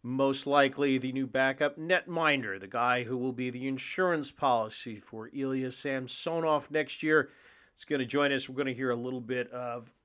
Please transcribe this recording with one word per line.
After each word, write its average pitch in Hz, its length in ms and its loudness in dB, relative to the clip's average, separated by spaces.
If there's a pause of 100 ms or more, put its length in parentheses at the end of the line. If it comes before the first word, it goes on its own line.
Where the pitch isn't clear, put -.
Most 135 440 0
likely 139 540 4
the 131 120 -4
new 135 140 -2
backup 135 540 0
netminder, 156 800 0
the 98 80 -12
guy 123 360 2
who 123 140 -4
will 127 140 -2
be 123 180 -4
the 127 180 -6
insurance 147 640 0
policy 113 680 0
for 110 340 -14
Ilya 131 380 -2
Samsonov 147 960 0
next 147 320 -2
year. 156 300 4 (440)
Is - 100 -20
gonna 135 200 0
join 143 260 2
us. 131 160 -2
We're 131 80 -12
gonna 135 160 -2
hear 123 200 -2
a 120 40 2
little 127 240 -6
bit 123 320 -4
of 120 400 -8 (140)